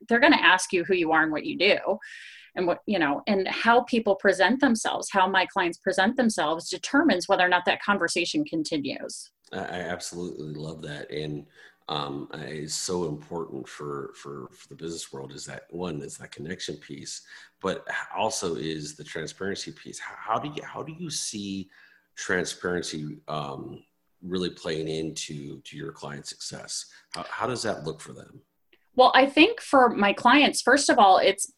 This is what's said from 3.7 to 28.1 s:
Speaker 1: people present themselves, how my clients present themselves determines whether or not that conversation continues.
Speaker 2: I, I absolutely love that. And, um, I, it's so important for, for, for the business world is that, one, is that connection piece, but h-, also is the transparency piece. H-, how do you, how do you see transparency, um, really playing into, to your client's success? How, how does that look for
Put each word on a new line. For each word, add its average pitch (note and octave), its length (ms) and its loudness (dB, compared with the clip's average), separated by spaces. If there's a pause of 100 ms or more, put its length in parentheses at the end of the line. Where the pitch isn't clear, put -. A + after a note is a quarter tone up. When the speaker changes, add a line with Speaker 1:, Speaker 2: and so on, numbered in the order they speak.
Speaker 1:
people A3+ 340 0
present G3 460 4
themselves, A3+ 500 0
how F#3+ 160 4
my F#3+ 180 2
clients F3 320 -2
present G3 400 2
themselves E3+ 540 0
determines A3+ 560 2
whether F3+ 180 4
or F3+ 40 0
not F3+ 160 2
that F3+ 180 0
conversation F3 600 0
continues. D3+ 840 -6 (240)
Speaker 2:
I, F#2+ 60 -6
I F2+ 200 -6 (160)
absolutely E2+ 600 -10
love D#2 260 -10
that. D2 300 -12
And, D2+ 340 -8 (420)
um, C#2+ 460 -6
I, - 120 -12
it's D2+ 280 -10
so F2+ 340 -2
important D2+ 600 -10
for, C#2+ 460 -10
for, C#2+ 360 -14
for - 180 -20
the - 60 -20
business E2 380 -12
world C2+ 200 -14
is D2 120 -14
that, - 240 -16
one, E2+ 320 -6
is C#2+ 160 -14
that D2+ 140 -20
connection D#2 460 -10
piece, - 440 -14 (400)
but F#2+ 260 -4
h-, - 80 -6 (220)
also F#2+ 380 -2
is D#2 400 -8
the - 80 -18
transparency E2 680 -8
piece. - 280 -18
H-, - 180 -14
how A2+ 220 -4
do D3+ 160 -8
you, D3+ 80 -10
how - 180 -12
do D#3+ 160 -12
you F3 140 -10
see G2 580 -8 (460)
transparency, E2+ 1120 -4
um, D2 560 -10 (400)
really F2+ 260 -4
playing D#2+ 380 -6
into, D#2 760 -8
to - 160 -18
your D2+ 140 -10
client's C#2+ 380 -14
success? - 560 -12 (260)
How, F2 180 -10
how - 160 -6
does A#2 160 -4
that G#2 220 -4
look D#2 180 -8
for C2+ 120 -18